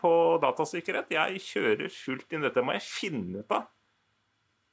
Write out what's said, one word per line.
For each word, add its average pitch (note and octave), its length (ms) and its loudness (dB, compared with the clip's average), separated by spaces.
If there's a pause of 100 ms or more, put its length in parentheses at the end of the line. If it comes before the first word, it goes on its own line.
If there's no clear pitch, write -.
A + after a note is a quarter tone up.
på E3 400 6
datasikkerhet. E3 720 -2
Jeg E3 320 0
kjører - 480 0
fullt - 400 -8
inn. D#3 80 -4
Dette B2+ 240 2
må C#3 80 -2
jeg G3+ 100 -2
finne G2+ 640 -6
ut - 80 -4
av. A3+ 160 -2 (1040)